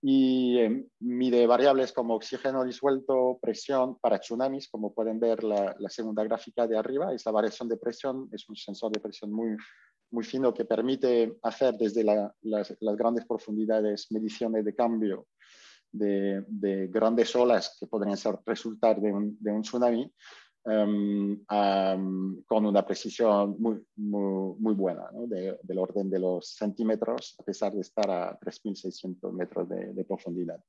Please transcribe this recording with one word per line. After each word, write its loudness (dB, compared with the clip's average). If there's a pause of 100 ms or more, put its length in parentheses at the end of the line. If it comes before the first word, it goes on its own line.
Y, 4
eh, 2 (140)
mide 4
variables 6
como 0
oxígeno -2
disuelto, 0
presión -2
para 2
tsunamis, -4
como -6
pueden -2
ver 2
la, 0
la -8
segunda -4
gráfica -2
de 0
arriba, -2
es -6
la 0
variación 0
de 0
presión, -6
es -14
un -16
sensor -8
de -4
presión -10
muy, -2 (580)
muy -4
fino 0
que -2
permite 2
hacer 2
desde 2
la, 2
las, -4
las 0
grandes 0
profundidades -2
mediciones -2
de -2
cambio 0 (680)
de, 0
de -2
grandes 2
olas 4
que -10
podrían -2
ser, -2
resultar 2
de 2
un, -2
de -2
un -2
tsunami, 0 (560)
em, 0
am, 0
con 2
una 4
precisión 2
muy, 0 (120)
muy, -2
muy 4
buena, -2
¿no? -10
De, -4
del -6
orden -2
de 0
los -2
centímetros, -2
a -20
pesar -4
de -4
estar -2
a -2
tres -10
mil -4
seiscientos -8
metros -4
de, -8
de -6
profundidad. -6